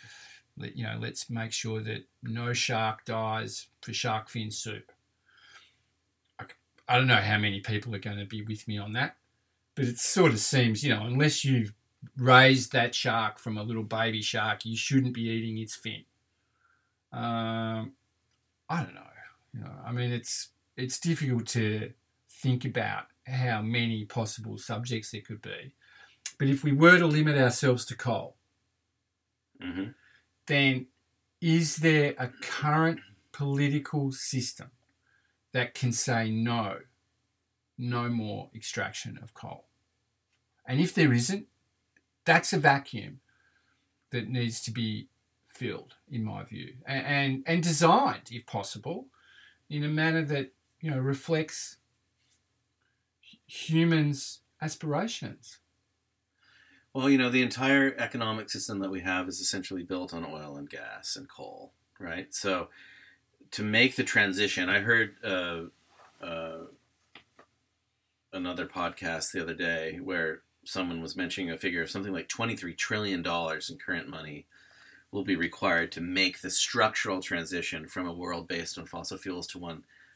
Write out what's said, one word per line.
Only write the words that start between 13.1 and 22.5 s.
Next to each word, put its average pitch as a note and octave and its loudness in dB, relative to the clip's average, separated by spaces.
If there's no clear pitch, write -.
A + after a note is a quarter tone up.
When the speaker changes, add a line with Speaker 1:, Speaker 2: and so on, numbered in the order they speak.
Speaker 1:
from G#2+ -6
a G#2 -4
little A2+ -2
baby A2 0
shark, G#2+ -2
you A2+ -6
shouldn't B2+ 2
be A#2 -4
eating A2+ -2
its A2 -8
fin. G#2 -10
Um, A2+ -4
I E3 -2
don't F2+ -10
know. G1+ -18
You A2 -12
know, G#2 -12
I A#2+ -6
mean, B2 0
it's, - -4
it's B2+ -4
difficult C3 0
to G#2+ 0
think B2+ 0